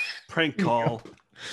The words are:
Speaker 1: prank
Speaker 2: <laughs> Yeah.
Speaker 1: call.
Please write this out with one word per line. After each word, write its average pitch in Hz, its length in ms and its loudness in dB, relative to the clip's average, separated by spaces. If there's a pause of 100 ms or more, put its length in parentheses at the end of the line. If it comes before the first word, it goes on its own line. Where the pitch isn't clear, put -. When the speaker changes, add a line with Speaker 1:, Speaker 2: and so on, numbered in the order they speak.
(280)
Speaker 1:
prank 160 280 0
Speaker 2:
<laughs> - 20 -2
Yeah. 196 60 2
Speaker 1:
call. 117 380 2 (520)